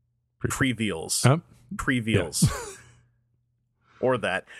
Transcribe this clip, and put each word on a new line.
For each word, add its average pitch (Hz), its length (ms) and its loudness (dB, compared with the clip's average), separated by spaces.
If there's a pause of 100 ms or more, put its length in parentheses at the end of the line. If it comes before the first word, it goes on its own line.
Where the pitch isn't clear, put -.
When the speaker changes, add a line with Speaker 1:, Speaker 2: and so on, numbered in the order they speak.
(400)
Speaker 1:
pre- 117 100 -4
Speaker 2:
Preveals. 104 720 -2
Speaker 1:
Huh? 135 160 6 (380)
Speaker 2:
Preveals. 110 680 0
Speaker 1:
Yeah. - 60 4 (100)
<laughs> 466 80 -12 (1300)
Speaker 2:
Or 123 180 2
that. 92 280 -2 (140)